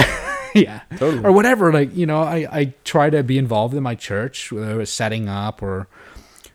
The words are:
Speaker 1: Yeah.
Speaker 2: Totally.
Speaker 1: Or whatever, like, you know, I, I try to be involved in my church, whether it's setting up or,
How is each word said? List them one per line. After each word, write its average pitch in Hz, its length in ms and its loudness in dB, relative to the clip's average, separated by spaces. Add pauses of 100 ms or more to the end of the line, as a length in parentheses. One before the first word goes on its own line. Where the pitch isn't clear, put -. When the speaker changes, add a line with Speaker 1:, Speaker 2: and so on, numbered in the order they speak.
(520)
Speaker 1:
Yeah. 208 280 2 (180)
Speaker 2:
Totally. 139 260 0
Speaker 1:
Or 202 60 6
whatever, 208 420 4
like, 143 220 2
you 175 120 0
know, 156 160 0
I, 160 280 -2
I 143 320 -2
try 151 260 2
to 151 140 4
be 127 160 0
involved 117 340 0
in 139 120 -4
my 120 100 -4
church, - 560 -8
whether 110 300 -4
it's 107 100 -6
setting 110 380 -4
up 101 340 -6
or, 98 240 -6 (680)